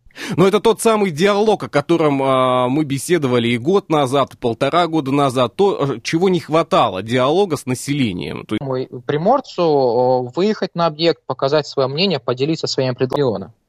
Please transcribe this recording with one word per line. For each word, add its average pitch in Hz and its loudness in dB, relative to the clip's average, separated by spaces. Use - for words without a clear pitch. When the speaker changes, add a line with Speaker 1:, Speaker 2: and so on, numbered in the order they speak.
Speaker 1:
Но 180 4
это 196 2
тот 220 2
самый 214 2
диалог, 202 2
о 127 -8
котором, 147 2
э, 127 2
мы 143 0
беседовали 135 0
и 120 0
год 175 0
назад, 139 0
и - -20
полтора 139 0
года 156 -2
назад, 131 0
то, 190 2
э, - -12
чего 165 0
не 180 2
хватало, 143 0
диалога 139 0
с - -10
населением. 127 -4
То 110 -6
есть 107 -4
Speaker 2:
Мы 131 -6
приморцу, 139 0
э, 120 -12
выехать 196 -2
на 170 0
объект, 160 -2
показать 135 -2
свое 131 -2
мнение, 151 -2
поделиться 135 -4
своим 131 -2
предложением. 131 -2